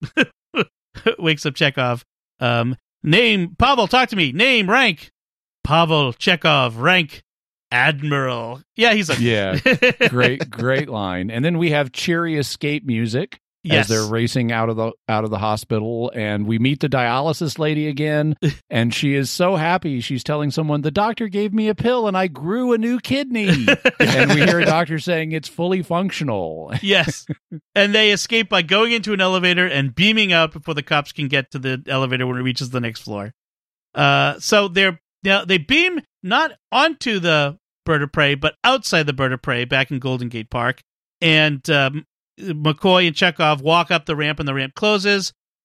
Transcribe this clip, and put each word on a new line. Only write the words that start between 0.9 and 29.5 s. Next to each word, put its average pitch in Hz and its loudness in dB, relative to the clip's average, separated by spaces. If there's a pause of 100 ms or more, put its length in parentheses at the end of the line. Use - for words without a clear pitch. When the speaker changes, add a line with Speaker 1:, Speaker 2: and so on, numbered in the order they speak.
Speaker 1:
wakes 160 0
up 139 -2
Chekhov. 127 -2 (360)
Um, 120 0 (260)
"Name, 196 2
Pavel, 247 4
talk 247 2
to 220 -4
me. 156 0
Name, 214 2
rank." 233 2 (540)
"Pavel 156 2
Chekhov, 147 0
rank 165 0 (480)
Admiral." 131 -2 (140)
Yeah, 220 4
he's 202 0
like, 131 0
Speaker 2:
Yeah. 104 2
Speaker 1:
<laughs> - 2
Speaker 2:
Great, 123 0
great 135 -2
line. 98 -4
And 120 -4
then 170 0
we 170 2
have 147 0
cheery 165 -2
escape 147 -4
music 117 -2 (260)
as 156 -2
Speaker 1:
Yes. 139 2
Speaker 2:
they're 110 2
racing 117 0
out 113 0
of 110 -4
the, 113 -4 (160)
out 110 0
of 107 -4
the 104 -4
hospital, 110 -4
and 104 -4
we 113 0
meet 135 0
the 151 -2
dialysis 135 -2
lady 151 -2
again, 151 0 (160)
Speaker 1:
<laughs> - -16
Speaker 2:
and 117 0
she 139 0
is 139 0
so 180 0
happy. 160 -2
She's 127 -6
telling 147 -2
someone, 151 -2
"The 151 -2
doctor 214 -2
gave 202 -2
me 214 0
a 208 0
pill 240 0
and 190 -2
I 190 0
grew 208 -2
a 220 2
new 233 0
kidney." 220 0 (140)
Speaker 1:
<laughs> - 2
Speaker 2:
And 147 4
we 151 4
hear 170 4
a 196 2
doctor 160 2
saying, 160 -2
"It's 156 -6
fully 180 -2
functional." 104 -4
<laughs> - -4
Speaker 1:
Yes. 190 0 (480)
And 202 4
they 214 4
escape 226 0
by 190 2
going 208 2
into 214 -2
an 190 -2
elevator 180 2